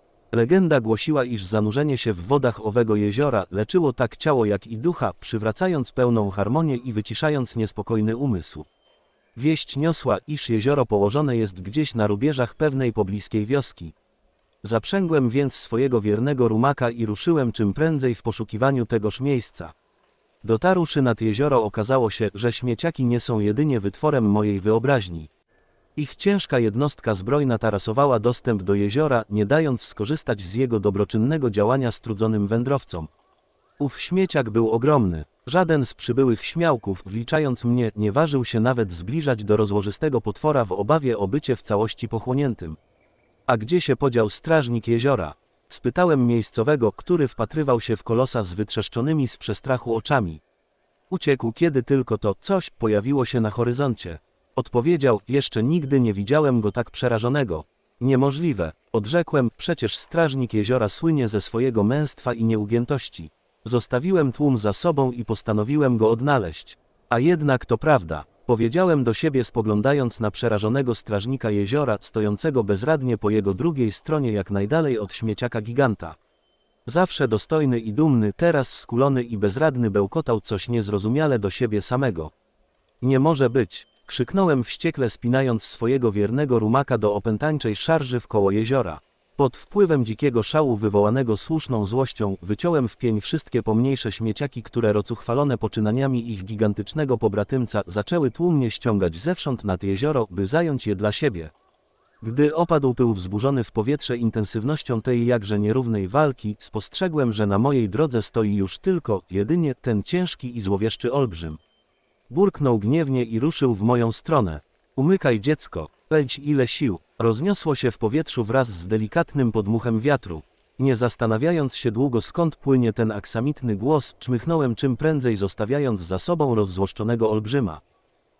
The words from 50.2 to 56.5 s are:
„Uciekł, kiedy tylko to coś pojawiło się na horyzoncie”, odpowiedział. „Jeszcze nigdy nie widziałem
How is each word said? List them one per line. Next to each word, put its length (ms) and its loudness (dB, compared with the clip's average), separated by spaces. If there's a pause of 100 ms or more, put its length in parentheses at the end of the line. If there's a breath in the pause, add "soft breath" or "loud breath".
„Uciekł, 420 0
kiedy 300 0
tylko 360 0
to 220 0
coś 300 -2
pojawiło 540 0
się 160 -2
na 100 0
horyzoncie”, 680 -2 (380)
odpowiedział. 720 2
„Jeszcze 340 0
nigdy 380 2
nie 140 2
widziałem 460 2